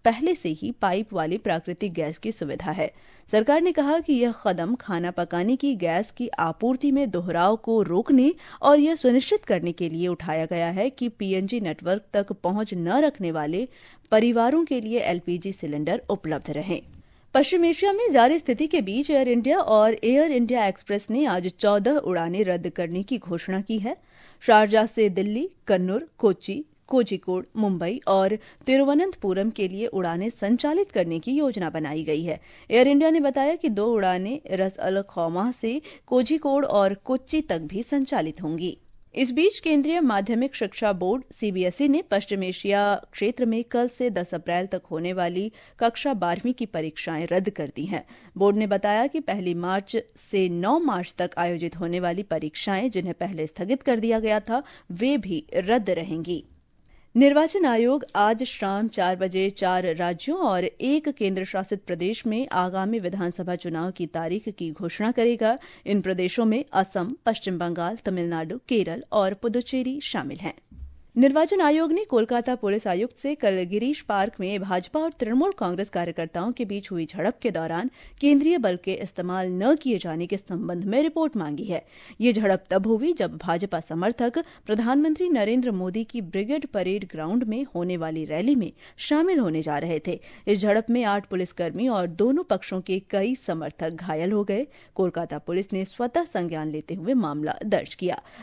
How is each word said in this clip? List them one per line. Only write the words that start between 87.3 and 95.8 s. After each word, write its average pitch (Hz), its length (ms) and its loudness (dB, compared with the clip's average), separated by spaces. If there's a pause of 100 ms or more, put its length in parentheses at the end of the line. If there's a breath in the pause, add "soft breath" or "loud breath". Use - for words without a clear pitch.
में 226 220 -4 (100)
होने 175 220 -2
वाली 160 280 -4
रैली 175 300 0
में 208 160 0 (280 loud breath)
शामिल 330 400 2
होने 160 220 0
जा 151 160 -2
रहे 160 300 -2
थे। 170 120 -4 (280 loud breath)
इस 202 120 2
झड़प 214 300 2
में 240 160 2
आठ 202 200 0
पुलिसकर्मी 185 640 -4
और 196 200 0
दोनों 226 360 2
पक्षों 190 380 -4
के 190 180 -2 (100)
कई 202 240 0 (140)
समर्थक 160 440 -4
घायल 165 400 -4
हो 208 120 2
गए। 208 240 -4 (280 soft breath)
कोलकाता 175 420 -2
पुलिस 190 360 -4
ने 190 120 -2